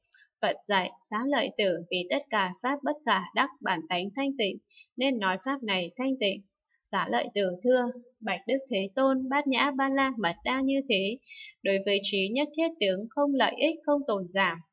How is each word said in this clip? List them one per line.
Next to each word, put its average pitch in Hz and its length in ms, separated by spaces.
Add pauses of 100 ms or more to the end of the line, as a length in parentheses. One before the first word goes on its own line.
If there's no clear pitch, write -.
(420)
Phật 208 220
dạy, 190 260 (200)
"Xá 208 60 (100)
lợi 254 320
tử, 185 200 (120)
vì 180 200
tất 285 200
cả 190 220 (100)
pháp 277 200
bất 294 140 (100)
khả 196 140 (140)
đắc 254 160 (100)
bản 185 280
tánh 180 280
thanh 277 220
tịnh, 208 200 (380)
nên 262 220
nói 190 260
pháp 277 180
này 185 340
thanh 262 240
tịnh." 202 220 (400)
Xá 185 260
lợi 240 260
tử 202 120 (180)
thưa, 247 220 (340)
bạch 202 260
Đức 254 120 (120)
Thế 196 240
Tôn, 262 340
Bát 285 180
Nhã 269 240
Ba 269 180
La 269 300
Mật 170 260
Đa 254 160
như 269 280
thế, 202 300 (440)
đối 196 240
với 202 160
trí 196 260
nhất 277 280
thiết 330 120 (120)
tướng 196 300
không 285 240
lợi 233 220
ích, 320 200 (100)
không 294 200
tồn 196 220
giảm. 180 300 (140)